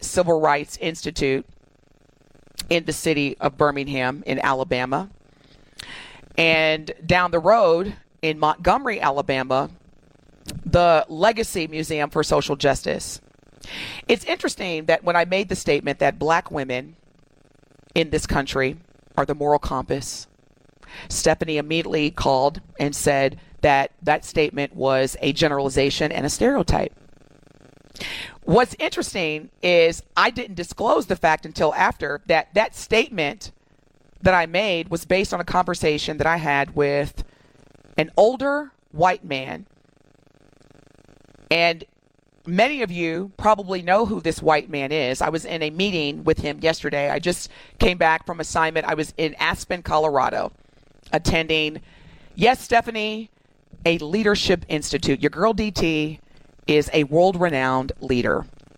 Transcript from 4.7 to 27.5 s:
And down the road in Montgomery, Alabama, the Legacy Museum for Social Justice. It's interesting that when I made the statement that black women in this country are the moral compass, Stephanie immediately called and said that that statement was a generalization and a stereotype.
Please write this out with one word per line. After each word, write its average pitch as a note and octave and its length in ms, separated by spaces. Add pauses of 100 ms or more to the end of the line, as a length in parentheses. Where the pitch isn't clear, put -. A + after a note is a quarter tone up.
And D#3+ 540 (140)
down F3 260
the E3+ 80
road F#3+ 560 (260)
in D#3 180
Montgomery, F3+ 640
Alabama, C#3 720 (920)
the E3+ 440
Legacy F#3+ 600
Museum D#3 420
for D#3 140
Social D3 320
Justice. - 640 (880)
It's A#3 160
interesting F3+ 640
that E3 180
when F3 120
I E3+ 80
made F#3+ 260
the F#3 60
statement C#3+ 440
that C3+ 180
black E3 320
women C3+ 460 (960)
in D#3+ 160
this D3+ 160
country C3+ 500 (400)
are C#3 100
the D3 80
moral D3 240
compass, - 680 (840)
Stephanie D#3+ 500
immediately D3+ 520
called C3+ 500 (180)
and C#3+ 160
said C#3 440 (220)
that C#3 320 (100)
that D3+ 220
statement D3 500
was C3 460
a C#3 120
generalization C#3 800
and - 120
a D3 60
stereotype. - 600 (1500)